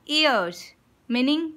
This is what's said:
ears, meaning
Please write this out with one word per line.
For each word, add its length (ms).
ears, 680
meaning 480